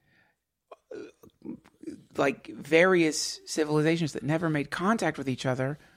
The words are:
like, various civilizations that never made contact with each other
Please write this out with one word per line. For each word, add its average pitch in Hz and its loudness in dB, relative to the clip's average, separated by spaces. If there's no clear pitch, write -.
like, 139 0
various 165 2
civilizations 156 0
that - -10
never 160 0
made 143 -2
contact 185 0
with 135 -6
each 127 -4
other 131 -2